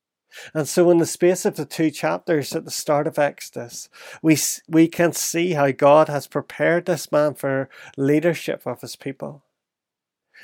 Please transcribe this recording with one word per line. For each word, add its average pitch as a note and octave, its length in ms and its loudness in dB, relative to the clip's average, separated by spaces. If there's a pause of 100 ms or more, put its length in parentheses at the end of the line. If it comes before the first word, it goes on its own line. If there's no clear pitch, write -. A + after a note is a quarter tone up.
(540)
And D3+ 120 -2
so F3 240 4
in E3+ 80 6
the D#3 80 2
space F3+ 380 0
of G3+ 120 -2
the D3 100 -6
two D#3+ 240 -2
chapters D#3+ 640 -4
at D#3+ 100 -6
the E3+ 60 -14
start D3 360 -2
of D#3 120 -6
Exodus, - 720 -6 (320)
we D#3+ 120 4
s-, - 320 -4
we D#3+ 220 4
can E3+ 240 0
see E3+ 400 -2
how C#3+ 200 2
God D3 360 6
has D3 180 -6
prepared D#3+ 600 -2
this - 260 -4
man D3 220 2
for C3+ 340 -4 (280)
leadership D3+ 720 0
of B2 140 -10
his - 160 -14
people. C#3+ 460 -12 (1000)